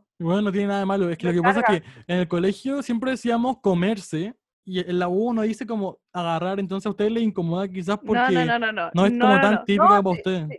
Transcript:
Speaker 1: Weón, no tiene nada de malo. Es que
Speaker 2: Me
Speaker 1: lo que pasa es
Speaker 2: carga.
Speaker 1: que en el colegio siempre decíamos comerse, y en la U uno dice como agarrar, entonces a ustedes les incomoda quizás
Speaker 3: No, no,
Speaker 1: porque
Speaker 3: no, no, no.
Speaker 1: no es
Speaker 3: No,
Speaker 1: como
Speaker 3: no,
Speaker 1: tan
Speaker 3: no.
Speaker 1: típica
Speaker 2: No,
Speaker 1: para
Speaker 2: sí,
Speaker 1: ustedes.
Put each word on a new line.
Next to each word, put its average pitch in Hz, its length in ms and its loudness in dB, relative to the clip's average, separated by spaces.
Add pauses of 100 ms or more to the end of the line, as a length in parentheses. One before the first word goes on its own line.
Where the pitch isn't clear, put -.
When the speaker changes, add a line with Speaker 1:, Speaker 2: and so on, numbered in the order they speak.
(180)
Speaker 1:
Weón, 180 260 0
no 196 80 -2
tiene 202 160 -2
nada 202 120 -2
de 196 60 -2
malo. 196 240 0
Es 165 80 -6
que 175 80 -6
Speaker 2:
Me 175 80 0
Speaker 1:
lo 175 80 2
que - 60 0
pasa - 120 2
es 240 60 0
Speaker 2:
carga. 190 140 2
Speaker 1:
que - 320 -12
en 180 80 0
el 170 80 -2
colegio 202 540 -2
siempre 240 280 -4
decíamos 240 500 -2
comerse, 190 760 -2 (300)
y 185 160 -6
en 180 180 -4
la 180 100 -2
U 202 200 0
uno 226 140 -2
dice 220 240 -4
como 208 320 -6 (140)
agarrar, 175 480 -2
entonces 190 260 -6
a 208 40 0
ustedes 208 220 0
les 226 100 0
incomoda 185 460 -2
quizás 185 340 -4
Speaker 3:
No, 220 120 -4
no, 240 60 4
Speaker 1:
porque 190 240 2
Speaker 3:
no, - 140 0
no, 226 140 -2
no. 175 200 -6
Speaker 1:
no 180 140 4
es 247 60 4
Speaker 3:
No, 240 120 2
Speaker 1:
como 262 120 8
Speaker 3:
no, - 40 4
Speaker 1:
tan 208 140 4
Speaker 3:
no. 220 100 -2
Speaker 1:
típica 208 200 4
Speaker 2:
No, 403 180 8
Speaker 1:
para 180 120 0
Speaker 2:
sí, - 60 -4
Speaker 1:
ustedes. 180 280 -2 (100)